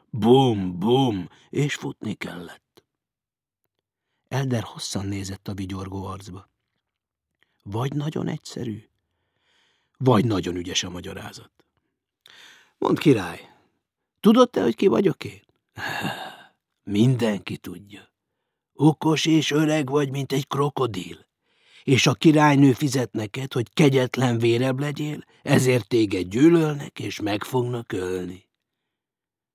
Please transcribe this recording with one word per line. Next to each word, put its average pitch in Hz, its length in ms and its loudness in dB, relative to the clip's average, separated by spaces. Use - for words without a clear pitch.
Bum, 110 680 4
bum, 110 500 0
és 143 260 -2
futni - 380 -8
kellett. - 720 -16
Elder 127 360 -2
hosszan - 420 -10
nézett 98 420 -8
a 107 60 -6
vigyorgó 95 520 -10
arcba. 95 440 -16
Vagy 117 300 -6
nagyon 147 340 -4
egyszerű, 113 600 -10
vagy 123 280 4
nagyon 92 300 -2
ügyes 87 280 -6
a 92 60 -10
magyarázat. - 640 -16
Mondd, - 220 0
király, 113 400 2
tudod 240 300 6
te, - 120 -4
hogy 233 140 0
ki - 120 2
vagyok 196 360 0
én? - 180 -14
<sighs> - 480 -8
Mindenki 107 760 0
tudja. 101 560 -18
Okos 156 520 2
és 160 260 2
öreg 151 380 0
vagy, 143 200 0
mint 135 220 -6
egy 139 160 -2
krokodil. 117 800 -4
És 135 240 4
a 143 60 4
királynő 147 600 6
fizet 127 400 -4
neked, 120 400 -8
hogy 120 200 -4
kegyetlen 127 640 2
vérebb 120 420 0
legyél, 147 440 -6
ezért 127 440 2
téged 98 400 0
gyűlölnek 147 720 2
és 104 200 -8
meg 104 240 -4
fognak 123 480 -4
ölni. 92 580 -8